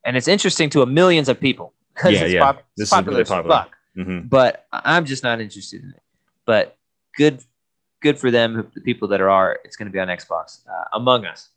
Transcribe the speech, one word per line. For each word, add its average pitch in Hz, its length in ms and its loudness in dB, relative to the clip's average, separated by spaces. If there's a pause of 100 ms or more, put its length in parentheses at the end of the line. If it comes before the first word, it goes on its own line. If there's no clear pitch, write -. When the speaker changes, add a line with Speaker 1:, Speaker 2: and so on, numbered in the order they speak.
Speaker 1:
and 123 140 -4
it's 123 100 -2
interesting 170 440 0
to 147 100 2
a 123 40 4
millions 156 440 2
of 123 100 0
people 123 340 -4 (120)
<laughs> - 100 -20
'cause - 180 4
Speaker 2:
Yeah, 92 100 2
Speaker 1:
it's 90 100 0
Speaker 2:
yeah. 87 80 2
Speaker 1:
pop-, 139 180 2
it's - 60 -20 (120)
Speaker 2:
This 104 100 -6
is - 60 2
Speaker 1:
popular - 240 2
Speaker 2:
really 92 60 2
Speaker 1:
as - 60 -4
Speaker 2:
popular. 90 260 2
Speaker 1:
fuck. 104 200 -4 (220)
Speaker 2:
Mm-hmm. 92 300 -8
Speaker 1:
But 127 440 2
I, - 100 -8 (160)
I'm 170 80 0
just 135 180 -8
not 117 180 -2
interested 98 420 -16
in 92 60 -20
it. - 120 -20 (440)
But 110 320 0 (400)
good, 147 260 2 (580)
good 147 160 2
for 127 140 0
them, 113 440 0
the - 60 -16
people 113 280 -6
that 98 100 0
are. 95 460 2
It's - 100 -20
gonna 104 140 -14
be 95 100 -6
on 92 80 -4
Xbox, 87 520 -10 (100)
uh, 87 240 -10
Among 120 320 0
Us. - 320 -16